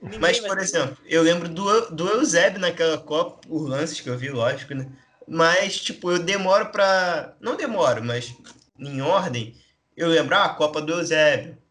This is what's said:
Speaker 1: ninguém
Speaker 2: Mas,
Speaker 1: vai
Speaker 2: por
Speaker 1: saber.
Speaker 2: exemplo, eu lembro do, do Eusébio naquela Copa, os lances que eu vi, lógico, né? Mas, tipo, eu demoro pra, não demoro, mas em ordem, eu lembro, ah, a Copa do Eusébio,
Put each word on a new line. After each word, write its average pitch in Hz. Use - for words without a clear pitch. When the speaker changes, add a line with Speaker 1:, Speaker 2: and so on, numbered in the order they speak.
Speaker 1:
ninguém -
Speaker 2:
Mas, 170
Speaker 1:
vai 214
Speaker 2:
por 190
Speaker 1:
saber. 175
Speaker 2:
exemplo, -
eu 165
lembro 175
do, 202
do 165
Eusébio 202
naquela 165
Copa, 165
os 156
lances 143
que -
eu 123
vi, 127
lógico, 127
né? 135
Mas, 170
tipo, -
eu 175
demoro 196
pra, 185
não 233
demoro, 156
mas 120
em 139
ordem, 143
eu 170
lembro, 160
ah, 202
a 165
Copa 151
do 151
Eusébio, 156